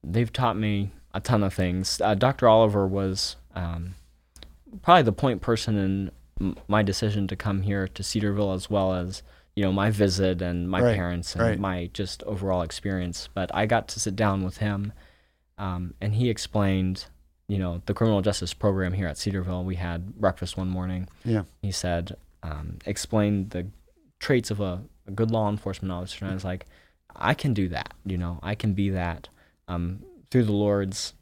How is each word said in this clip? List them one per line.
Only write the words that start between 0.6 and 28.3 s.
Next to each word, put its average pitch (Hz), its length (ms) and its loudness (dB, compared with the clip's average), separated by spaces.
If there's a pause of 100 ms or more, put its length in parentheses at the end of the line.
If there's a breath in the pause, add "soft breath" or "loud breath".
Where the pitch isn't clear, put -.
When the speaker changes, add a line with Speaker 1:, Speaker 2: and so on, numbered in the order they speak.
Speaker 1:
a 95 60 -4
ton 113 220 4
of 95 120 0
things. 92 460 0
Uh, 107 140 4
Doctor 123 340 2
Oliver 104 380 6
was, 95 500 -2 (180)
um, 85 400 -6 (880)
probably 170 200 10
the 113 100 4
point 123 280 0
person 110 380 0
in 95 320 0 (300)
m-, 95 160 -2 (120)
my 107 140 4
decision 101 460 0
to 95 80 -6
come 98 260 -2
here 98 260 0
to - 140 -10
Cedarville, 101 500 0
as 92 160 -4
well 95 260 2
as, 90 280 -4 (340 soft breath)
you 101 60 2
know, 95 100 2
my 101 180 2
visit 95 520 2
and 87 260 -2
my 92 140 0
Speaker 2:
Right, 120 140 6
Speaker 1:
parents 87 380 -4
and - 80 0
Speaker 2:
right. 110 160 2
Speaker 1:
my 90 360 -4
just - 300 -6
overall 95 380 0
experience. 90 720 -4
But 92 220 -2
I 104 120 2
got 113 220 2
to - 120 -8
sit 98 160 -2
down 98 260 2
with 92 160 -4
him, 104 340 -2 (680 soft breath)
um, 90 440 -6
and 104 120 0
he 120 140 2
explained, 95 760 0 (420)
you 101 100 0
know, 90 280 -2
the 101 80 -2
criminal 110 280 4
justice 101 320 0
program 95 380 2
here 95 140 -2
at 73 120 -4
Cedarville. 92 460 -2
We 92 120 -2
had 90 440 -6
breakfast 92 360 0
one 92 120 -2
morning. 92 400 -4 (160)
Speaker 2:
Yeah. 110 200 0 (180)
Speaker 1:
He 98 100 -4
said, 87 440 -2 (260)
um, 78 440 -10
explained 104 640 0
the 92 160 -6 (520)
traits 127 320 0
of 104 100 -2
a, 92 200 -4 (260)
a 98 40 -14
good 110 200 0
law 110 200 2
enforcement 95 420 -6
officer, 90 320 -8
and 95 60 -4
I 92 40 -2
was 95 100 -6
like, 92 200 -6 (500 soft breath)
"I 123 200 0
can 139 180 0
do 98 160 0
that, - 240 -6 (140)
you 92 100 -2
know, 87 260 -4